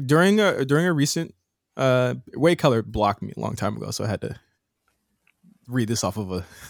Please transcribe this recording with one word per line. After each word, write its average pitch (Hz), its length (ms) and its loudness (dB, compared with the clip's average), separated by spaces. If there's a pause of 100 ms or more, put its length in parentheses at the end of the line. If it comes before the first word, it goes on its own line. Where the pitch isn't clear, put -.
during 180 320 4
a, 175 260 2
during 147 220 2
a 180 60 2
recent, 151 420 -2 (420)
uh, 127 380 2 (200)
Wade 160 240 2
Keller 117 240 4
blocked 104 380 0
me - 160 -10
a - 40 -10
long 110 160 -4
time 104 200 -4
ago, 104 140 -10
so 101 140 -6
I - 20 -4
had - 140 -4
to - 160 -10 (1300)
read 120 220 0
this 110 160 -2
off 95 120 -2
of 98 140 -6
a, 90 140 -6 (260)